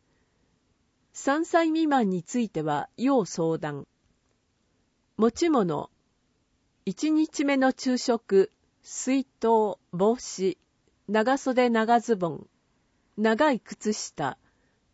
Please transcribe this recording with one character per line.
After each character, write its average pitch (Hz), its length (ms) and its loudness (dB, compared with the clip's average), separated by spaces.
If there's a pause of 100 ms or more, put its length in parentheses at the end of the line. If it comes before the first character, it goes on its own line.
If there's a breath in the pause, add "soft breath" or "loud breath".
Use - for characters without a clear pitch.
(1120)
三 302 320 -2
歳 330 240 2
未 320 180 0
満 254 240 2
に 180 140 -4
つ - 160 -4
い 220 100 -2
て 160 100 -6
は、 147 360 -4
要 247 280 2
相 165 320 -2
談。 147 300 -8 (1300)
持 226 140 4
ち 339 180 -2
物。 185 420 0 (920)
一 302 280 -2
日 311 320 0
目 277 120 2
の 262 140 4
昼 254 280 -2
食、 196 520 2 (320)
水 262 420 -4
筒、 220 540 0 (140)
帽 208 260 2
子、 - 400 -4 (480)
長 220 320 0
袖 247 320 0
長 226 300 2
ズ 226 160 0
ボ 175 140 -4
ン、 - 180 -12 (680)
長 220 360 2
い 226 80 -2
靴 - 320 -8
下、 - 460 -6 (560)